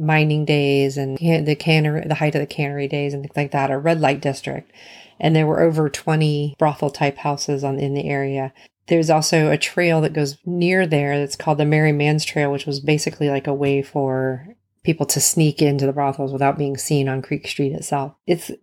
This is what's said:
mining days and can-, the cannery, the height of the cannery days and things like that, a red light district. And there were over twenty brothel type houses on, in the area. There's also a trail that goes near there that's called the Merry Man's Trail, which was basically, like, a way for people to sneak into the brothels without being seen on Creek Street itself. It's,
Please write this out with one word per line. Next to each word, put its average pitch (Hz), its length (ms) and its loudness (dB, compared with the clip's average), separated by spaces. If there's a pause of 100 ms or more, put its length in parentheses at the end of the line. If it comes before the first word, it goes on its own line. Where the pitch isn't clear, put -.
mining 151 400 2
days 139 520 2
and 135 200 -4
can-, 165 280 2
the 151 100 2
cannery, 156 500 2
the 151 120 -2
height 147 180 0
of 147 60 0
the 147 60 -2
cannery 143 420 -4
days 143 260 -2
and 139 80 -8
things 139 140 -14
like 143 160 -2
that, 139 180 0
a 135 80 -2
red 160 220 0
light 143 200 2
district. 139 520 -6 (480)
And 156 160 4
there 156 100 4
were 160 140 2
over 160 280 4
twenty 147 680 -2
brothel 147 320 0
type 143 280 -2
houses 143 440 -4
on, 139 160 -2
in 139 160 -2
the 143 140 -4
area. 139 440 -4 (360)
There's 165 220 4
also 156 380 4
a 151 100 2
trail 165 420 0
that 151 120 0
goes 147 320 -2
near 175 440 0
there 143 320 0
that's 139 160 -6
called 156 220 0
the 151 60 2
Merry 151 280 4
Man's 151 320 2
Trail, 147 260 0
which 139 160 -4
was 139 140 -4
basically, 151 500 0
like, 139 160 -2
a 143 80 0
way 139 260 0
for 131 680 -2 (340)
people 160 220 0
to - 160 -2
sneak 151 400 2
into 143 240 2
the 139 80 2
brothels 139 400 -2
without 139 240 0
being 143 180 -4
seen 139 320 0
on 131 140 -4
Creek 147 260 -6
Street 143 260 -2
itself. 139 420 -6 (120)
It's, 170 240 -2 (120)